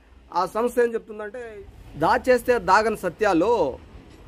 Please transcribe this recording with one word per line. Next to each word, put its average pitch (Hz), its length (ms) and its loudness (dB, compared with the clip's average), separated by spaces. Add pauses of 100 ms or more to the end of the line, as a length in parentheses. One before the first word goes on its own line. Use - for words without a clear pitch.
(340)
ఆ 180 120 0
సంస్థ 233 320 -4
ఏం 240 160 2
చెప్తుందంటే, 214 640 -12 (380)
దాచేస్తే 240 640 2
దాగని 208 380 2
సత్యాలు. 185 840 0 (500)